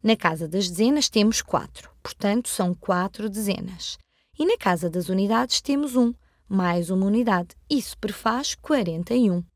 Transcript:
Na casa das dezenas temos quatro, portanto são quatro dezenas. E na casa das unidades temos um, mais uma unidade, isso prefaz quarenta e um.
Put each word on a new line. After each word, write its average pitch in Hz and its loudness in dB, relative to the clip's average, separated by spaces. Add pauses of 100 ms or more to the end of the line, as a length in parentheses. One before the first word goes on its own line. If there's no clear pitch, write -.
Na 220 4
casa 160 -2
das 180 -2
dezenas 233 2
temos 214 2
quatro, - -6 (120)
portanto 214 -2
são 180 -2
quatro 190 -2
dezenas. 190 -6 (420)
E 302 0
na 440 2
casa 175 0
das 175 -4
unidades 202 0
temos 277 -2
um, 240 4 (340)
mais 175 0
uma 190 2
unidade, 208 0 (140)
isso 285 -2
prefaz 226 -4
quarenta 175 -2
e 240 4
um. 175 0 (140)